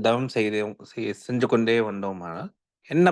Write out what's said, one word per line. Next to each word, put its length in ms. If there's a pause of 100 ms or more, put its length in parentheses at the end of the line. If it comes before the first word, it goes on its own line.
தவம் 320
செய்து, 260 (320)
செய்-, 200 (120)
செஞ்சு 240
கொண்டே 320
வந்தோமானால் 680 (420)
என்ன 220